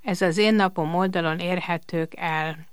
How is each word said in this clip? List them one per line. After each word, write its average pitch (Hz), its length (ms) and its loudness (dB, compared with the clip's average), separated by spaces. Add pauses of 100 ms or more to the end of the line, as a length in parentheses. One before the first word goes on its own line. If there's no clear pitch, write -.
ez 190 180 -2
az 175 160 2
Én 214 160 6
Napom 185 420 2
oldalon 180 440 0
érhetők 170 760 -4
el. 160 420 -4 (160)